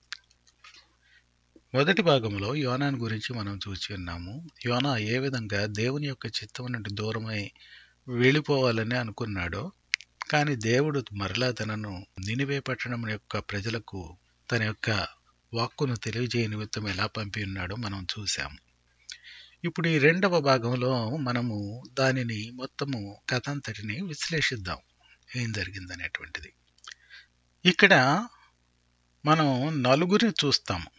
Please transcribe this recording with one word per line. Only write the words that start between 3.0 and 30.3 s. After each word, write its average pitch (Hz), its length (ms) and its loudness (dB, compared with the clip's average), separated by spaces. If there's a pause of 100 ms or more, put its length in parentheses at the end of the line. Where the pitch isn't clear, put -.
మనం 101 340 -6
చూచి 98 260 -6
ఉన్నాము. 92 540 -8 (180)
యోనా 127 300 0
ఏ 110 220 -2
విధంగా 113 480 -2
దేవుని 123 400 -2
యొక్క 131 200 -8
చిత్తం 123 460 -8
నుండి 110 200 -4
దూరమై 107 580 -4 (580)
వెళ్ళిపోవాలని 127 880 4
అనుకున్నాడో, 107 760 -4 (580)
కానీ 147 260 2
దేవుడు 123 560 2
మరలా 101 380 0
తనను 107 560 -6 (200)
నినివే 135 340 -2
పట్టణం 120 500 -4
యొక్క 107 280 -6
ప్రజలకు 101 800 -6 (360)
తన 117 100 2
యొక్క 107 460 -2 (460)
వాక్కును 120 420 -2
తెలియజేయ 117 500 -2
నిమిత్తం 107 420 -6
ఎలా 95 180 -2
పంపి 104 380 -6
ఉన్నాడో 95 320 -6
మనం 98 300 -6 (120)
చూశాము. 71 400 -4 (1040)
ఇప్పుడు 165 240 -2
ఈ 160 100 4
రెండవ 170 420 6
భాగంలో 127 760 2
మనము 120 680 -2 (160)
దానిని 120 520 0
మొత్తము 123 680 -6 (100)
కథంతటిని 117 720 -4
విశ్లేషిద్దాం, 143 760 -4 (580)
ఏం 117 160 -2
జరిగిందనేటువంటిది. 90 1000 -8 (1120)
ఇక్కడ 175 640 8 (960)
మనం 147 580 4
నలుగురిని 180 640 6